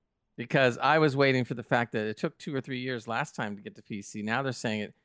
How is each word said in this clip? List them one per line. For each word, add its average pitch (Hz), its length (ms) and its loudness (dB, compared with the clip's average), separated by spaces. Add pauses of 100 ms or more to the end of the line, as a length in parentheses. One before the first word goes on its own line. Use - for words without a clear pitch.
(360)
Because 123 420 2
I 147 220 4
was 147 160 4
waiting 135 300 4
for - 100 -4
the 117 80 -8
fact 120 300 0
that 110 120 0
it 107 100 -4
took - 220 -6
two 160 180 -8
or 131 60 -2
three 131 160 -8
years 123 300 -6
last 120 260 -4
time 104 220 -6
to 101 80 -14
get 104 120 -14
to 110 60 -20
P 101 220 -10
C. - 180 -10
Now 117 220 -2
they're 131 100 -2
saying 110 280 -4
it, - 120 -8 (120)